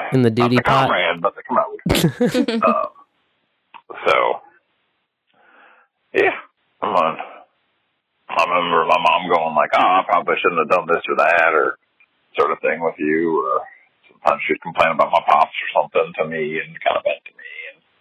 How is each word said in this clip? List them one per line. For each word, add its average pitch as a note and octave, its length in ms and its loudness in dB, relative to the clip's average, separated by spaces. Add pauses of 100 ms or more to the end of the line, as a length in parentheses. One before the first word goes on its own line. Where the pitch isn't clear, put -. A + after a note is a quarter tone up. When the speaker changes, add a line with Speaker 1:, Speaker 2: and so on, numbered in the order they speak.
(140)
Speaker 1:
In C3 100 4
the A#2 80 4
Speaker 2:
Not A2 40 -6
Speaker 1:
duty A#2+ 200 2
Speaker 2:
the A#2+ 80 2
Speaker 1:
pot? C3+ 260 2
Speaker 2:
comrade, F2 320 -2
but G2+ 140 -2
the - 80 -20
commode. - 1200 -2
Speaker 1:
<laughs> - 0 -
Speaker 2:
Um, - 240 0 (1200)
so, B1 340 2 (1700)
yeah, - 220 2 (460)
come G2 140 -4
on. D#2+ 220 0 (1120)
I E2+ 160 0
remember E2+ 400 0
my E2+ 160 2
mom E2+ 280 0
going D#2+ 260 0
like, D2+ 180 0
"Oh, - 80 4
I F#2 240 4
probably F2 360 0
shouldn't F2 200 0
have D#2 80 -4
done F2 180 0
this E2 220 0
or C#2+ 80 -2
that," E2 360 4
or C#2+ 240 0 (600)
sort D2+ 140 2
of D#2 100 -4
thing D2 200 -2
with E2 160 -4
you, D#2+ 480 0
or - 160 -2 (460)
sometimes - 400 -2
she'd D#2 140 -4
complain E2 320 0
about D2+ 180 0
my E2+ 140 4
pops D2+ 280 2
or - 160 -8 (120)
something E2 360 -2
to E2 120 -2
me D#2 320 -4
and D#2+ 200 -16
kind C#2+ 160 0
of - 60 -4
vent - 220 -4
to - 80 -20
me - 180 -20 (220)
and - 40 -20 (240)